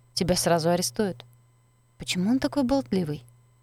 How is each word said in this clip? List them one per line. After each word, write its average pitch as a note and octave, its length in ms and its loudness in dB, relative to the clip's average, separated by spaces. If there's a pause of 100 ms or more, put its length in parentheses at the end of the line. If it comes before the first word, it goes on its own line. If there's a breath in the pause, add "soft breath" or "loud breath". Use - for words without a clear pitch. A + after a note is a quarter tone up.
(140)
Тебя F#3 220 0
сразу E3+ 340 2
арестуют». F3+ 560 -2 (720)
«Почему F#3 340 -2
он C4 80 2
такой C#4+ 240 0
болтливый?» F#3+ 600 -2 (400)